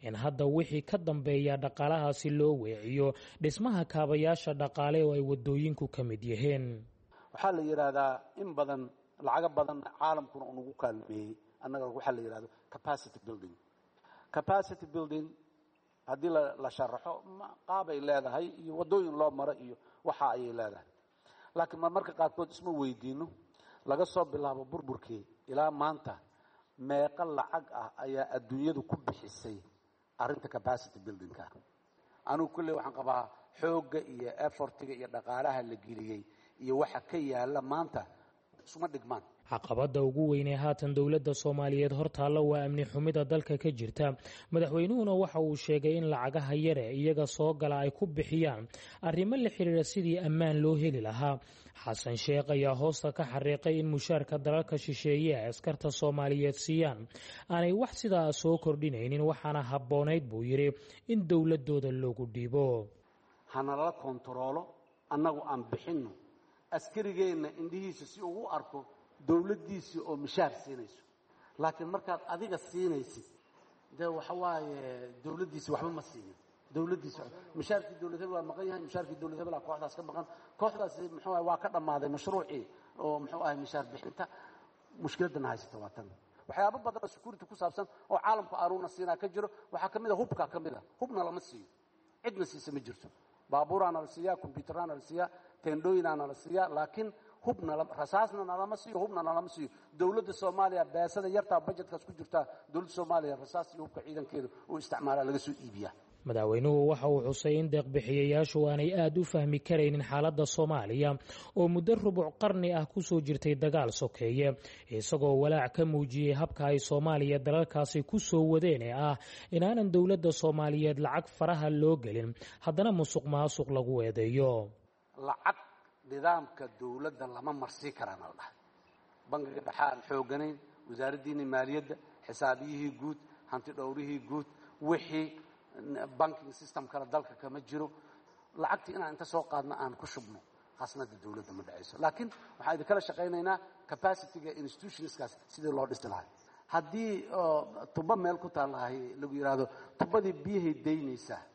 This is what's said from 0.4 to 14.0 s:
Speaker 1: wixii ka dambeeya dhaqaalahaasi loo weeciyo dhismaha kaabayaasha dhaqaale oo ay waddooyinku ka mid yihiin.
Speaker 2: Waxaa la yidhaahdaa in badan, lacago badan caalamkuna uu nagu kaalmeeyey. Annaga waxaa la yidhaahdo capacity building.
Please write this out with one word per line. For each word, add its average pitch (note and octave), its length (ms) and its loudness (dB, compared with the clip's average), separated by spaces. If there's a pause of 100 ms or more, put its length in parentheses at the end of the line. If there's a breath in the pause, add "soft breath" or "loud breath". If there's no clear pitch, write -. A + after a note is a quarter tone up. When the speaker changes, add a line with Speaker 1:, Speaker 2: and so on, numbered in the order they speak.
Speaker 1:
wixii D3+ 400 2
ka G#3 140 0
dambeeya C#3+ 580 2
dhaqaalahaasi C#3+ 720 0
loo D3 300 6
weeciyo A#2 540 0 (260 loud breath)
dhismaha F3 440 0
kaabayaasha D#3 680 2
dhaqaale C#3+ 500 2
oo D3 120 4
ay C#3+ 60 2
waddooyinku C#3 680 0
ka - 160 -4
mid A2 180 -4
yihiin. A#2+ 640 -2 (480 loud breath)
Speaker 2:
Waxaa G3 200 0
la D#3+ 100 0
yidhaahdaa C#3 580 2 (160)
in G3 180 -6
badan, C#3 360 -2 (340)
lacago D3 240 2
badan D3 320 0 (180)
caalamkuna D3 460 0
uu B2+ 100 -14
nagu B2+ 200 -10
kaalmeeyey. A2 580 -4 (320)
Annaga C3+ 220 -4
waxaa B2+ 260 -2
la A#2 100 -2
yidhaahdo A2+ 260 -10 (240 soft breath)
capacity C3+ 520 -6
building. G2 300 -14 (760 loud breath)